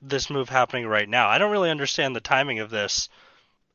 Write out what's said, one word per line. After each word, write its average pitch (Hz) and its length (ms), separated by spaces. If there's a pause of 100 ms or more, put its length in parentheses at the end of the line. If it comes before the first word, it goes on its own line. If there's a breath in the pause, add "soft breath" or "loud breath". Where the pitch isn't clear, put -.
this 135 260
move 135 200
happening 127 400
right 104 200
now. 113 200
I 117 100
don't 208 140
really 185 180
understand 139 460
the 110 40
timing 135 380
of 107 120
this 104 380 (680 soft breath)